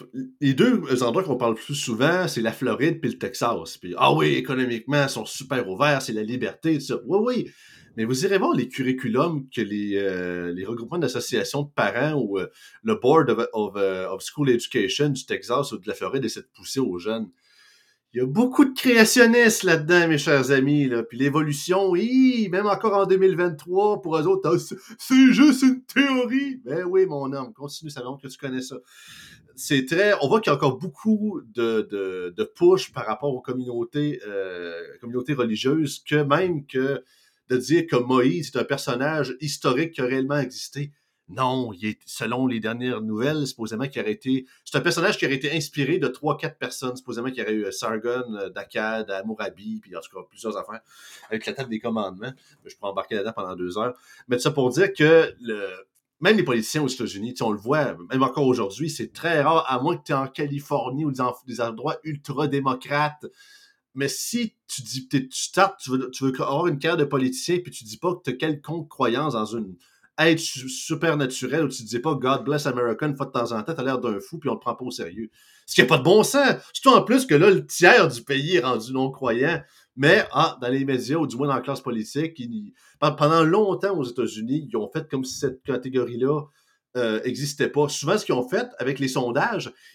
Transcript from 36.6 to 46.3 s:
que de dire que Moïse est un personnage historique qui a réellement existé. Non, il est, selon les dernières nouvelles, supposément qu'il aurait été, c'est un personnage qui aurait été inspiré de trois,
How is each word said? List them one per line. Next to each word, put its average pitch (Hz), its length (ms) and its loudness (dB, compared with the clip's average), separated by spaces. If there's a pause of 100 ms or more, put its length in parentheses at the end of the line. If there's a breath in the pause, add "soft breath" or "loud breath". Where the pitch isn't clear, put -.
que 135 360 -4 (480 soft breath)
de 127 80 2
dire 156 280 2
que 156 100 0
Moïse 131 600 2
est - 20 -4
un 117 60 2
personnage 139 760 -4
historique 147 540 -2
qui - 80 -6
a 127 40 0
réellement 135 340 0
existé. 143 520 -8 (380)
Non, 127 440 -2
il 98 160 -6
est, 107 160 -6
selon 123 420 -2
les 117 120 -2
dernières 117 420 -4
nouvelles, 127 440 -2
supposément 113 420 -6
qu'il 123 140 -6
aurait 107 120 -2
été, 131 320 -2 (180 loud breath)
c'est - 140 -4
un 135 40 0
personnage 170 360 0
qui 160 100 0
aurait 139 80 0
été 139 200 -4
inspiré 151 440 -2
de 143 80 0
trois, 147 300 -4